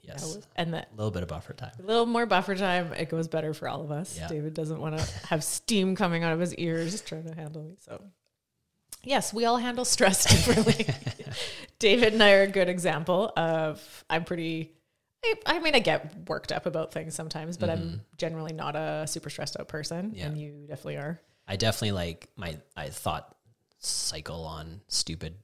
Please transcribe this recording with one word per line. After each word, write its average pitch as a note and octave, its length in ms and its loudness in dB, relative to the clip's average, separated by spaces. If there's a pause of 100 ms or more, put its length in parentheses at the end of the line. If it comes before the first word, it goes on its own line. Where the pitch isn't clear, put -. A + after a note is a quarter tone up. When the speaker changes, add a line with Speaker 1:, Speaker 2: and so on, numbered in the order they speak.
Speaker 1:
Yes. C#3+ 180 -14
Speaker 2:
That D#3+ 160 -8
was, G#3+ 180 -18
and E3 200 -2
that D#3 180 -8
Speaker 1:
A - 20 -20
little G#2+ 160 -2
bit F2+ 120 -4
of E2 60 -6
buffer D#2 240 -10
time. - 240 -12
Speaker 2:
a - 40 -16
little A3+ 240 2
more A#3 200 2
buffer G3 300 2
time. F3+ 380 0
It E3 160 -4
goes E3 180 -2
better D#3 260 -2
for - 140 -8
all B2 140 -4
of D3+ 100 -8
us. D#3 260 -6
Speaker 1:
Yeah. D#3+ 120 -8
Speaker 2:
David D#3 240 -4
doesn't D#3 260 -4
wanna D#3 240 -4 (240)
have D#3 160 0
steam F#3+ 520 0
coming E3+ 280 2
out E3 80 2
of D#3+ 80 0
his F3 160 -2
ears E3+ 460 -2
trying D#3+ 240 -10
to D#3+ 100 -12
handle D#3 280 -12
me. E3 180 -16
So - 200 -16 (1000)
yes, B3+ 300 0
we A#3 120 0
all A#3 120 4
handle B3 280 -2
stress G3 400 4
<laughs> - 40 8
differently. A3 560 6 (480)
Speaker 1:
<laughs> - 460 -10
Speaker 2:
David A3 340 8
and A3 100 4
I G3+ 100 12
are G3 100 12
a G3 40 6
good F#3+ 220 4
example F3 680 2
of, D#3+ 720 0
I'm E3 160 0
pretty, E3 480 -4 (500)
I, A4+ 120 2 (100)
I E4 140 6
mean, D#4 160 4
I B3 40 8
get D#3+ 480 0
worked - 240 -6
up - 140 -4
about D#3+ 260 -2
things D#3+ 240 -8
sometimes, D#3+ 420 -8
but F3 120 0
I'm E3 100 0
Speaker 1:
Mm-hmm. E3 160 -4 (220)
Speaker 2:
generally D#3+ 360 -6
not D3 220 -6
a D#3 320 -4
super D#3 220 -8
stressed - 300 -8
out - 80 -10
person. E3+ 480 -6
Speaker 1:
Yeah. F3 120 -8
Speaker 2:
And D3+ 100 -4
you D3 300 -12
definitely D3 300 -10
are. D3+ 220 -6 (280)
Speaker 1:
I G2 80 -4
definitely, A2 380 0
like, E2+ 420 -4
my, E2+ 220 -8 (180)
I - 140 -8
thought - 440 -6 (460)
cycle - 640 -6
on D#2+ 460 -12
stupid E2 540 -4